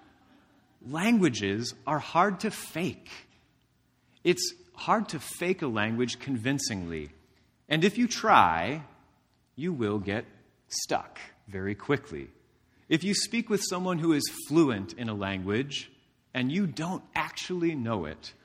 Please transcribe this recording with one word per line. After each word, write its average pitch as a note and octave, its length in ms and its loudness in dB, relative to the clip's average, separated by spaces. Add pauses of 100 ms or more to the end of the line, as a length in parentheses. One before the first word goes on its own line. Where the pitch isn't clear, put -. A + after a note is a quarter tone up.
(840)
Languages B2 880 2 (140)
are D3+ 120 2
hard F3+ 420 2
to G#3+ 100 -2
fake. - 580 -6 (1120)
It's - 300 0 (200)
hard G3+ 360 0
to D#3 100 -6
fake F3+ 420 -4
a D3+ 60 0
language A2+ 520 0
convincingly. G#2+ 880 -4 (600)
And D#3+ 160 4
if G#3 120 2
you A#3+ 120 2
try, A#2 760 4 (720)
you E3+ 160 -4
will G#2+ 280 0
get G2 260 -2 (420)
stuck - 520 -4 (280)
very G2+ 280 -4
quickly. D2+ 540 -4 (600)
If D#3+ 140 4
you G3 100 2
speak - 360 -2
with G3+ 180 2
someone F3+ 320 -2
who E3 140 4
is C#3+ 100 2 (240)
fluent C3+ 460 2
in A#2+ 160 -6
a G#2+ 40 -4
language G2+ 760 -2 (420)
and C3 180 -2
you F#3+ 160 0
don't D#3+ 360 -6 (120)
actually E3 600 -4
know A2+ 300 -2
it, - 280 -12 (100)